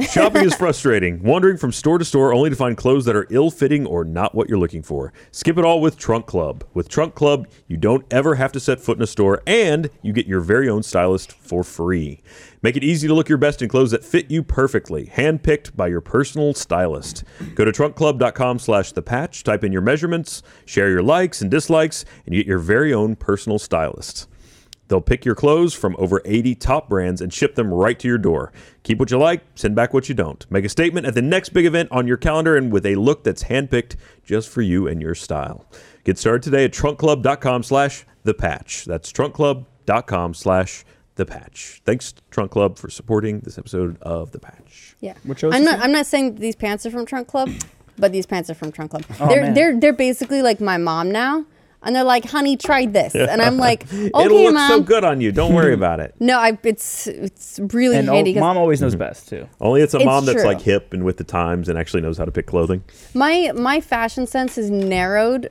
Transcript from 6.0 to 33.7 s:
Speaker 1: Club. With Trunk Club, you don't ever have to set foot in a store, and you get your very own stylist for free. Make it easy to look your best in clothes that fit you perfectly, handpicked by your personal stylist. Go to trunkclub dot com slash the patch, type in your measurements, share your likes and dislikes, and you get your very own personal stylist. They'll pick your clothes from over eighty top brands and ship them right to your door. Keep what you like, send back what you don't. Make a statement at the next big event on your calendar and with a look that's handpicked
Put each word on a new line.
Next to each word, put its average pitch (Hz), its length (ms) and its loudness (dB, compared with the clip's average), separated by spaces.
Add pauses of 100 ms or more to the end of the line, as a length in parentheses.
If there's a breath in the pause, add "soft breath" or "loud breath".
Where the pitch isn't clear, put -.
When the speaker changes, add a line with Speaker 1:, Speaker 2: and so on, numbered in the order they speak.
Speaker 1:
Club. 78 360 -6 (120)
With 90 120 -4
Trunk 160 280 -4
Club, 143 320 0 (200 soft breath)
you 82 100 -6
don't 117 340 0
ever 139 240 2
have 131 160 0
to 135 80 -8
set 127 200 -2
foot - 180 -4
in 113 60 -6
a 107 40 0
store, 98 400 2
and 165 420 2 (140)
you 104 100 -4
get 113 140 -2
your 95 120 -2
very 113 300 2
own 107 140 -2
stylist 92 480 0
for - 320 -6
free. 82 580 -4 (400 loud breath)
Make 120 160 0
it 139 60 -2
easy 147 240 0
to 151 80 2
look 160 120 2
your 139 120 2
best 143 240 0
in 110 60 -4
clothes 131 200 2
that 113 160 -2
fit 170 240 -2
you 156 140 -2
perfectly, 95 640 -2
handpicked 151 680 -2
by 92 120 -2
your 87 120 -2
personal 143 540 -2
stylist. 85 680 -4 (320 loud breath)
Go 107 100 2
to 110 60 2
trunkclub 147 480 0
dot 120 160 0
com 123 240 -2
slash 101 320 0
the 85 100 -6
patch, 127 420 -6
type 107 200 0
in 98 80 -2
your 92 100 0
measurements, 156 640 -2 (240 soft breath)
share 98 240 2
your 90 100 2
likes 165 400 0
and 98 80 -4
dislikes, 160 560 0 (220 loud breath)
and 85 80 -4
you 101 80 2
get - 40 -8
your 92 120 0
very 120 340 2
own 107 220 0
personal 104 420 -2
stylist. - 680 -6 (640 soft breath)
They'll 95 120 2
pick - 240 -2
your 117 80 2
clothes 156 400 2
from 92 240 -4
over 95 260 0
eighty 117 320 0
top 143 320 -2
brands 90 340 -2
and 90 120 -6
ship - 220 -2
them 107 180 -2
right 104 260 2
to - 80 -6
your 120 100 2
door. 82 340 -2 (320 loud breath)
Keep 110 160 -2
what 117 120 -2
you 127 60 2
like, 165 240 2 (140)
send 104 200 -2
back 120 180 0
what 131 140 0
you 139 60 -6
don't. 82 380 -6
Make 98 140 0
a 104 40 -6
statement 170 380 0
at 113 80 -2
the 117 60 2
next 175 280 -2
big 175 160 2
event 165 260 0
on 127 160 0
your 123 100 0
calendar 160 380 2
and 127 160 0
with 98 140 2
a 98 100 0
look 123 280 0
that's - 220 -2
handpicked 127 500 -2 (280 soft breath)